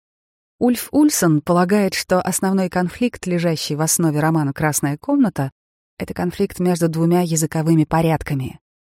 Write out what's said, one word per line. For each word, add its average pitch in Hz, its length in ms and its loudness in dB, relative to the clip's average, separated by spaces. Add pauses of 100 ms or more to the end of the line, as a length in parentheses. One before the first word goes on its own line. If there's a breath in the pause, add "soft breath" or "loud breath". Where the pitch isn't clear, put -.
(580)
Ульф 240 340 0
Ульсон 233 480 4
полагает, 185 540 2
что - 260 0
основной 190 480 0
конфликт, 180 580 -4
лежащий 170 480 -2
в 143 60 -4
основе 156 400 0
романа 151 320 0
"Красная 147 460 -2
комната", 226 520 0 (480)
это - 140 -8
конфликт 185 480 -4
между 175 300 2
двумя 170 320 2
языковыми 160 640 2
порядками. 156 760 -2 (280)